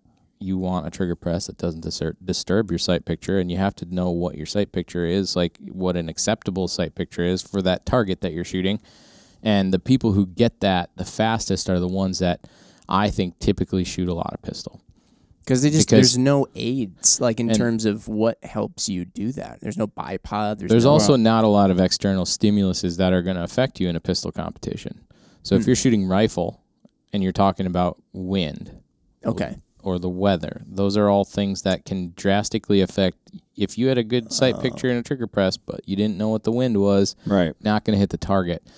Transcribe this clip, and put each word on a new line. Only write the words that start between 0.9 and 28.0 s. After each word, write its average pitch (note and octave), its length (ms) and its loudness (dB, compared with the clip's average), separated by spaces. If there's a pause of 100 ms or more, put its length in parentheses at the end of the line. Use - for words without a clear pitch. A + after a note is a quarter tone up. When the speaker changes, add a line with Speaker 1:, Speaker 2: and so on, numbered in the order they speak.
Speaker 1:
trigger F2 240 -4
press F2 340 -4
that D2+ 100 -16
doesn't E2 260 -6
distur-, E2 400 -6
disturb F#2+ 460 -2
your E2+ 80 -2
sight - 260 -2
picture, F#2+ 340 -2
and F2+ 120 -2
you F2 80 -4
have G2 180 0
to - 80 -12 (100)
know F2+ 160 0
what F2 260 -4
your D#2 100 -10
sight G#2 260 -2
picture F2 320 -4
is, F2+ 320 -2
like, F2 220 -2 (120)
what F#2 280 -2
an E2 100 -6
acceptable F#2+ 580 -4
sight E2+ 280 -4
picture - 280 -6
is F2+ 200 0
for - 180 -6
that F2+ 240 0
target G2+ 380 0
that F2 100 -4
you're E2+ 100 -6
shooting. F#2+ 380 -2 (640)
And G2 300 2
the F#2 60 2
people B2+ 340 2
who G2+ 120 4
get G2+ 360 0
that F#2 360 0
the - 80 -8
fastest A2 640 -2
are F#2 100 0
the F2 80 -2
ones F#2 340 -2
that F2 280 -2 (400)
I G2+ 220 2
think F2+ 280 -4
typically F#2 460 0
shoot F2+ 240 -4
a F2+ 60 -2
lot - 180 -6
of - 80 -14
pistol. - 400 -14 (680)
Speaker 2:
'Cause B2+ 160 2
they D3 80 4
just, D#3 180 2
Speaker 1:
Because A#2 240 8
Speaker 2:
there's B2 60 0
no C#3 360 4
aids, A#2 680 0
like, A#2 200 0
in A2+ 80 0
Speaker 1:
And A2 100 2
Speaker 2:
terms A2+ 260 0
of G#2+ 220 -2
what A2 380 0
helps - 440 -6
you F2+ 160 -4
do G2+ 280 -8
that. - 280 -12
There's G2+ 180 -8
no G#2+ 100 0
bipod. G#2 680 -6
There's G2 120 -4
Speaker 1:
There's A2+ 140 8
Speaker 2:
no C3+ 80 8
Speaker 1:
also D3+ 240 6
not A2+ 280 6
a A2 40 6
lot G2+ 220 6
of F2+ 100 4
external F#2 440 2
stimuluses F#2+ 720 2
that F#2 140 4
are F2+ 100 4
gonna F2+ 200 -4
affect B2+ 380 -2
you F#2 80 2
in E2+ 80 -2
a D#2+ 40 -2
pistol F2 300 -4
competition. - 720 -10 (420)
So - 140 0
if A#2 60 6
Speaker 2:
Hmm. A#2 80 2
Speaker 1:
you're B2+ 60 6
shooting A2 300 2
rifle F#2 540 0 (520)
and G2+ 100 -2
you're F#2+ 100 -2
talking G2 340 0
about F2+ 340 -2 (120)